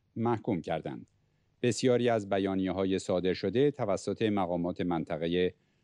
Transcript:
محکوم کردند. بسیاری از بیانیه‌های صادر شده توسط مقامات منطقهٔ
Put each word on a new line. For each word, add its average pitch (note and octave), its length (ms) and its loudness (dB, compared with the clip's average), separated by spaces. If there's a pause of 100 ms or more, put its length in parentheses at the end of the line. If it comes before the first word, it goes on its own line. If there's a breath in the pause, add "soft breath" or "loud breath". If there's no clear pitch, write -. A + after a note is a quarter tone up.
(160)
محکوم A2+ 440 -2
کردند. D2+ 460 -6 (560)
بسیاری A#2+ 460 2
از A2 200 0
بیانیه‌های F#2+ 720 0
صادر F2+ 360 0
شده A#2 360 2
توسط G2+ 520 -2
مقامات F2+ 580 0
منطقهٔ F2 760 0 (300)